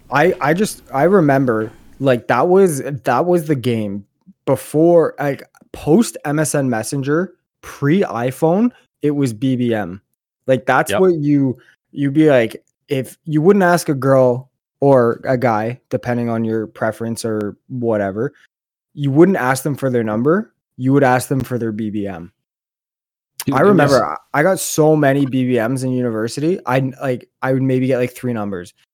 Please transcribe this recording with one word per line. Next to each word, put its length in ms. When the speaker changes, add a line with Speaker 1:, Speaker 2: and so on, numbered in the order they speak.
Speaker 1:
I, 300
I 120
just, 280
I 100
remember, 680
like, 280
that 200
was, 340
that 440
was 220
the 80
game 500
before, 760
like, 240
post 540
M 140
S 160
N 140
Messenger, 640
pre 400
iPhone, 680
it 100
was 220
B 220
B 180
M. 280
Like, 180
that's 260
Speaker 2:
Yep. 80
Speaker 1:
what 160
you, 420
you'd 220
be 160
like, 340
if 360
you 160
wouldn't 220
ask 240
a 60
girl 560
or 420
a 140
guy, 420
depending 380
on 160
your 240
preference 560
or 320
whatever, 640
you 180
wouldn't 260
ask 260
them 120
for 140
their 140
number. 480
You 160
would 120
ask 260
them 100
for 180
their 140
B 180
B 160
M. 280
Speaker 3:
You 100
Speaker 1:
I 80
Speaker 3:
would 60
Speaker 1:
remember 380
Speaker 3:
miss 100
Speaker 1:
I, 60
I 40
got 160
so 360
many 300
B 220
B 60
Ms 160
in 100
university. 720
I, 260
like, 280
I 120
would 100
maybe 240
get, 100
like, 140
three 220
numbers. 400